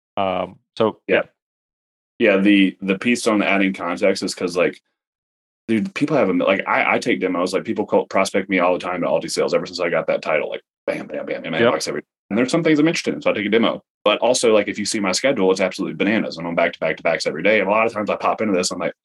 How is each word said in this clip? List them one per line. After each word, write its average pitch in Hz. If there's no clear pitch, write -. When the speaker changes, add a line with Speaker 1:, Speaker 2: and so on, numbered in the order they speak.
Speaker 1:
Um, 92
so, 110
yeah. 95
Speaker 2:
Yeah. -
Yeah, 104
the, 98
the 95
piece 120
on 107
adding 95
context 90
is -
'cause, 87
like, 85
dude, 104
people 147
have 104
a -
mi-, 90
like, 95
I, 110
I 113
take 113
demos, 90
like, 85
people 104
call, -
prospect 95
me 95
all 87
the 87
time 87
at 67
Aldi 82
Sales 76
ever 85
since 90
I 87
got 80
that -
title, 78
like, -
bam, -
bam, 71
bam, -
in 82
my 80
Speaker 1:
Yep. 123
Speaker 2:
inbox -
every, -
and 101
there's 127
some 165
things 156
I'm 151
interested 165
in, 73
so -
I -
take 104
a 107
demo. 104
But 104
also, 120
like, 104
if 95
you 104
see 113
my 95
schedule, 95
it's 95
absolutely 90
bananas. 92
I'm 82
on 85
back-to-back-to-backs 82
every 78
day. 107
And 95
a -
lot 110
of -
times 101
I 90
pop -
into 107
this, 90
I'm 87
like, 82